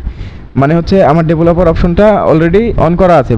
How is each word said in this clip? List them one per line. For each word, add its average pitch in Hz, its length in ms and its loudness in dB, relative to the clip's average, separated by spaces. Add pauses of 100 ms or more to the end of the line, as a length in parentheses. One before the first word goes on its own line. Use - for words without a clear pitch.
(600)
মানে 147 160 0
হচ্ছে 170 180 -2 (160)
আমার 165 200 0
ডেভেলপার 170 420 0
অপশনটা 175 320 0 (260)
already 165 320 2 (220)
on 165 160 0
করা 175 200 4
আছে 120 160 -2